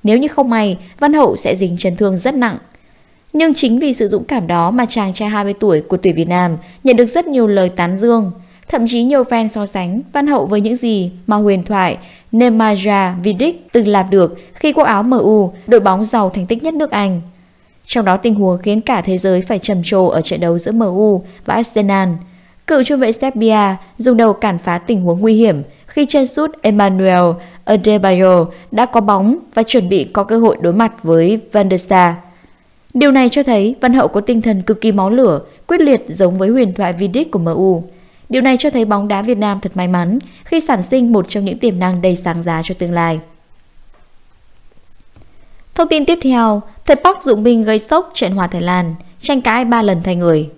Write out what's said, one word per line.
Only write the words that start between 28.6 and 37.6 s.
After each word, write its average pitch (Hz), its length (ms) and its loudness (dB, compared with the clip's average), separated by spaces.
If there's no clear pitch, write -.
đã 226 140 2
có 233 160 0
bóng 202 360 2
và 226 100 0
chuẩn 214 260 0
bị 180 140 2
có 202 200 -2
cơ 220 160 0
hội 220 220 4
đối 175 120 0
mặt 220 300 0
với 165 360 2
Van 202 180 2
der 180 180 -2
Sar. 180 280 2
Điều 277 180 4
này 262 180 4
cho 285 140 0
thấy 226 380 0
Văn 247 120 2
Hậu 262 140 4
có 202 140 -2
tinh 226 200 -2
thần 208 200 0
cực 214 200 -2
kỳ 226 100 0
máu 196 180 0
lửa, 208 320 2
quyết 339 140 0
liệt 285 260 2
giống 180 300 0
với 190 120 0
huyền 233 240 2
thoại 180 200 -4
Vidic 202 380 -4
của 196 80 -2
M 165 60 -2
U. 170 380 0